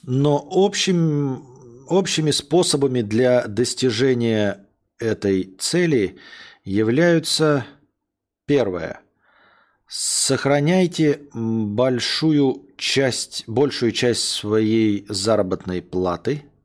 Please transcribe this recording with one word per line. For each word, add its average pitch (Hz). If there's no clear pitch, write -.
Но 143
общим, 165
общими 160
способами 139
для 120
достижения 113
этой 98
цели 151
являются, 143
первое, 101
сохраняйте, 147
м, 113
большую 131
часть, -
большую 123
часть 120
своей 107
заработной 95
платы. 90